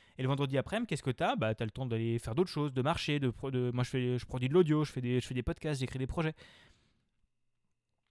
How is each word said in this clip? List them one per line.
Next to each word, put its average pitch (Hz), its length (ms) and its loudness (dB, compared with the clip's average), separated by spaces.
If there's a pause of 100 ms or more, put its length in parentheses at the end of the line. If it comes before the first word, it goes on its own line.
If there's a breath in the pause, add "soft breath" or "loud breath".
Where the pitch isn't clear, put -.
(180 soft breath)
Et - 60 -4
le 127 60 2
vendredi 139 280 0
après-midi, 214 300 -2
qu'est-ce 156 160 -4
que 131 80 0
t'as ? 196 240 0
Bah, 110 180 0
t'as 113 120 -6
le 107 60 -6
temps 131 140 -6
d'aller 113 320 0
faire 110 160 -4
d'autres 180 160 2
choses, 147 220 -2
de 127 100 0
marcher, 147 380 0
de 131 100 2
pro-, 135 220 -6
de, 123 220 0
moi, 123 100 2
je - 60 -4
fais, 123 280 0
je - 80 -8
produis 127 220 -2
de 135 60 0
l'audio, 151 320 6
je - 80 -6
fais 127 80 -4
des, 123 180 2
je - 80 -2
fais 131 60 -6
des 123 100 -2
podcasts, 135 380 -4
j'écris 131 180 -4
des 131 80 -2
projets. 156 260 -2 (1800 soft breath)